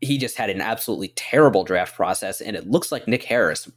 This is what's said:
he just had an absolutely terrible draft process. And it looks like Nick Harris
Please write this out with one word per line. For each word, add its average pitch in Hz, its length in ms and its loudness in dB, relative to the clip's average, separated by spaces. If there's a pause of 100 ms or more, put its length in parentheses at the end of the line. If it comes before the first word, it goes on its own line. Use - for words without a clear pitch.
he 139 180 0
just 127 180 -4
had 113 120 -2
an 95 120 -2
absolutely 104 480 -4
terrible 123 560 4
draft 90 320 -2
process. 95 440 -2
And 107 140 -8
it 87 140 -10
looks 165 240 0
like 127 160 -8
Nick 123 160 0
Harris 104 520 0